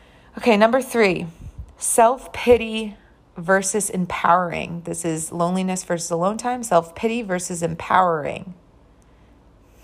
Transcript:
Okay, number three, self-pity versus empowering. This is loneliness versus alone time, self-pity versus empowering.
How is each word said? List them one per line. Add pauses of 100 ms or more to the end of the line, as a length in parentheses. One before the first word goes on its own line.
(380)
Okay,
number
three, (500)
self-pity (400)
versus
empowering.
This
is
loneliness
versus
alone
time,
self-pity
versus
empowering. (1300)